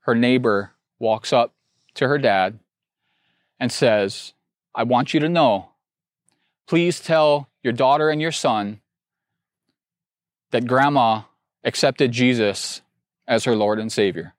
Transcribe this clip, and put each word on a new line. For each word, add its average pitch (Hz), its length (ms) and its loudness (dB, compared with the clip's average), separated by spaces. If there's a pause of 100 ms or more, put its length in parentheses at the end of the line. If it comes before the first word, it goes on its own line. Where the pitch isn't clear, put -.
her 123 120 -2
neighbor 120 580 0 (280)
walks 110 320 -4
up 123 220 2 (400)
to 131 140 -2
her 143 100 0
dad 101 420 0 (1000)
and 123 120 -4
says, 107 640 0 (420)
"I 113 80 -4
want 123 300 -2
you 156 60 2
to 156 100 0
know, 131 400 0 (960)
please 175 340 0
tell 151 480 2 (160)
your 117 100 -2
daughter 143 360 2
and 151 120 -2
your 160 100 -4
son 107 500 -2 (1700)
that 120 160 -2
grandma 127 560 2 (400)
accepted 135 480 0
Jesus 117 680 0 (460)
as 117 180 0
her 120 100 0
Lord 107 240 0
and 110 120 -8
Savior." 92 480 -2